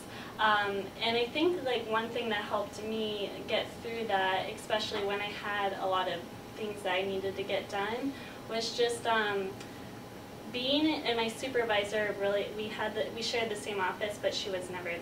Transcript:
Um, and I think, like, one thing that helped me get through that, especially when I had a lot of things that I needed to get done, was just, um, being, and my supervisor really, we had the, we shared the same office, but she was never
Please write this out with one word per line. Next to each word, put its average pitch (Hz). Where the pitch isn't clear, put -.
Um, 202
and 233
I 240
think, 311
like, 233
one 226
thing 240
that 208
helped 208
me 214
get 214
through 226
that, 190
especially 214
when 202
I 208
had 202
a 196
lot 185
of 170
things 208
that 185
I 185
needed 190
to 196
get 196
done, 226
was 226
just, 240
um, 208
being, 285
and 233
my 226
supervisor 214
really, 202
we 214
had 214
the, 202
we 226
shared 226
the 208
same 202
office, 190
but 196
she -
was 180
never 180